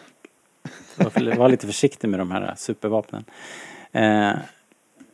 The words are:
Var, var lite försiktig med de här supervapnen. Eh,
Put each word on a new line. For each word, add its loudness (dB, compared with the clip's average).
Var, 0
var 6
lite 2
försiktig 0
med 0
de -4
här -4
supervapnen. -6
Eh, 4